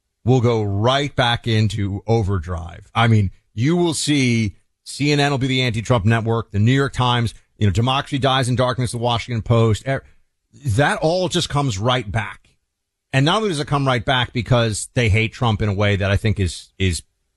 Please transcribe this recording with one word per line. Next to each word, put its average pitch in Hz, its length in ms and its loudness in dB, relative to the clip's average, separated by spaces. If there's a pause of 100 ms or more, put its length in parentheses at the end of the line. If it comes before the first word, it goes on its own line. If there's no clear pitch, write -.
(240)
will 127 160 4
go 113 220 2
right 120 540 0
back 120 320 0
into 107 580 0
overdrive. 87 880 -4
I 117 140 2
mean, 107 240 4 (220)
you 143 220 0
will 175 180 0
see 120 600 0 (300)
C 143 260 -4
N 147 80 2
N 143 140 2
will 135 60 -2
be 131 100 -2
the 131 140 0
anti-Trump 117 420 0
network, 113 480 0
the 101 80 0
New 110 100 4
York 135 220 2
Times, 120 420 0 (240)
you 104 80 2
know, 95 60 2
Democracy 131 460 -2
Dies 131 300 0
in 127 60 0
Darkness, 123 380 -2
the 120 60 -8
Washington 117 440 -2
Post. 113 440 2
Er, 135 180 -6 (600)
that 143 320 2
all 175 300 0
just 170 200 -2
comes 139 300 -2
right 120 320 -2
back. 101 400 -8 (600)
And 135 120 2
not 175 140 2
only 214 120 -2
does 147 100 -4
it 147 60 -6
come 139 200 0
right 123 180 0
back 127 280 -2
because 117 600 0
they 120 140 0
hate 110 240 0
Trump 113 300 -2
in 107 60 0
a 98 60 0
way 101 220 0
that 98 140 0
I 101 60 2
think 104 240 0
is, - 380 -4
is 92 240 0 (340)